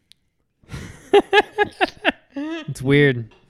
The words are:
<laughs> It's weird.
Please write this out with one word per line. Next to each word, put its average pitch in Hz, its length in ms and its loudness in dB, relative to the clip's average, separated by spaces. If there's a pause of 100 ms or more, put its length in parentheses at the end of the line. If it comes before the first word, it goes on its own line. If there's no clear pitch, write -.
(720)
<laughs> - 540 0 (1400)
It's 139 120 -12
weird. 135 520 2 (160)